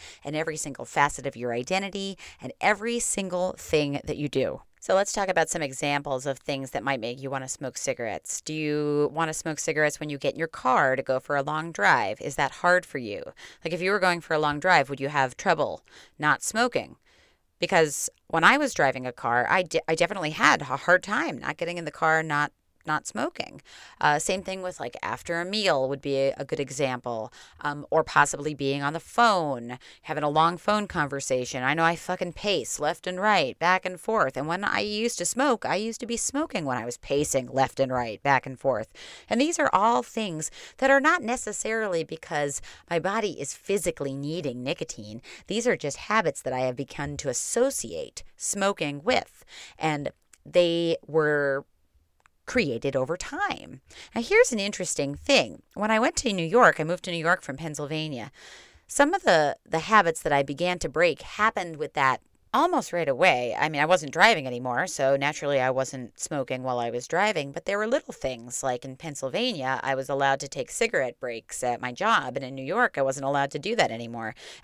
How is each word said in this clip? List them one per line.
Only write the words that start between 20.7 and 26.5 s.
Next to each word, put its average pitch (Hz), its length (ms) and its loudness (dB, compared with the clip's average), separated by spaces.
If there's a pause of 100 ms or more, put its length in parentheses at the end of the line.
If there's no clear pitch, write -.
hard 175 260 2
time 226 360 -4
not 143 180 -6
getting 175 220 -6
in 170 60 -8
the 151 60 -6
car, 160 320 2
not, 147 300 0 (340)
not 156 180 -2
smoking. - 560 -6 (400)
Uh, 147 160 4
same 185 280 -2
thing 190 180 -8
with, 180 160 -8
like, 120 240 -8
after 127 380 -4
a 175 40 -4
meal 180 440 2
would 139 120 -4
be 139 180 0
a, 135 180 2
a 147 80 -8
good 143 160 -4